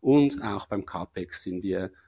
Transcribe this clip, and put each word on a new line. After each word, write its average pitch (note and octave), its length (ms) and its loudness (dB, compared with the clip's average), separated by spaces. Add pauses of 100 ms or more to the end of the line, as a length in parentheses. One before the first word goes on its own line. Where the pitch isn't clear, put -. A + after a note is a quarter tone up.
Und C#3+ 420 4
auch G2+ 240 -4
beim G2+ 200 -4
CAPEX - 560 -8
sind F2+ 200 -6
wir, F#2 280 -2 (180)